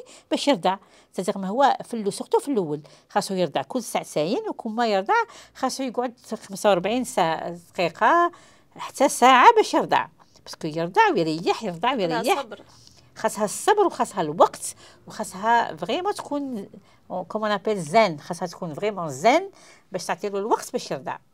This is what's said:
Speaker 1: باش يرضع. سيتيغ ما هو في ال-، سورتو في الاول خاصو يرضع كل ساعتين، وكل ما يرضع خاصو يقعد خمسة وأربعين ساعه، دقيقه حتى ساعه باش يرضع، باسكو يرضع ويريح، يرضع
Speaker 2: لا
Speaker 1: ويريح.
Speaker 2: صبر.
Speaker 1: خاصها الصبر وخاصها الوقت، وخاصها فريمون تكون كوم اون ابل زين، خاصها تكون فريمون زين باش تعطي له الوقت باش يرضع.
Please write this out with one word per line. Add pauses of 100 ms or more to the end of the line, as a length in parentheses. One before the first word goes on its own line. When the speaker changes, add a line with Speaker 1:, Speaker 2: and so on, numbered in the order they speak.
(320)
Speaker 1:
باش
يرضع. (360)
سيتيغ
ما
هو
في
ال-،
سورتو
في
الاول (280)
خاصو
يرضع
كل
ساعتين،
وكل
ما
يرضع (420)
خاصو
يقعد (340)
خمسة
وأربعين
ساعه،
دقيقه (460)
حتى
ساعه
باش
يرضع، (400)
باسكو
يرضع
ويريح،
يرضع
Speaker 2:
لا
Speaker 1:
ويريح.
Speaker 2:
صبر. (540)
Speaker 1:
خاصها
الصبر
وخاصها
الوقت، (320)
وخاصها
فريمون
تكون (580)
كوم
اون
ابل
زين،
خاصها
تكون
فريمون
زين (400)
باش
تعطي
له
الوقت
باش
يرضع. (160)